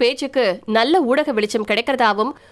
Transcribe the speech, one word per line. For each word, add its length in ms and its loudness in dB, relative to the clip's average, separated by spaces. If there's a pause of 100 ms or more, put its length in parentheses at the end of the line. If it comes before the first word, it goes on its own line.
பேச்சுக்கு 440 0 (320)
நல்ல 320 2
ஊடக 280 0
வெளிச்சம் 340 -2
கிடைக்கிறதாவும், 600 0 (180)